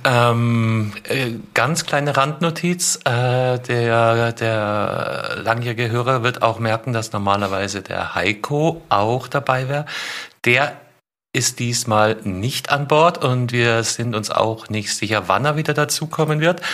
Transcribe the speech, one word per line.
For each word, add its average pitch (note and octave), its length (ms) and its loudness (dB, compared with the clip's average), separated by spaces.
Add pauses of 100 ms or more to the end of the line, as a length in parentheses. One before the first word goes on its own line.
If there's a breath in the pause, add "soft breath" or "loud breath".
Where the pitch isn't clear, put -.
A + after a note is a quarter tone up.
ähm, A#2 880 2 (140)
äh, B2+ 260 -2 (220)
ganz C#3+ 320 2
kleine C#3+ 320 0
Randnotiz, D#3+ 880 -2
äh, B2+ 540 2
der, A#2 760 2
der G#2 1080 -2
langjährige A#2 480 -2
Hörer A#2+ 320 0
wird B2 220 -2
auch A2 160 2
merken, A2+ 320 -2
dass A2+ 220 -4
normalerweise G2+ 680 0
der F2+ 320 -6
Heiko D3 760 -2
auch A2 400 0
dabei C3 400 -2
wäre. C#3+ 160 -2 (580 loud breath)
Der C3 300 2 (580)
ist - 280 -2
diesmal A2 680 2
nicht G2+ 460 -4
an C#3+ 180 0
Bord D#3+ 340 4
und B2 300 0
wir A#2 300 2
sind A#2 320 -4
uns G#2 160 -4
auch A2 360 0
nicht G#2+ 260 -4
sicher, G#2 360 0
wann G#2 160 2
er D3 100 0
wieder D3+ 180 0
dazukommen D3+ 680 0
wird. F3 200 2 (120 loud breath)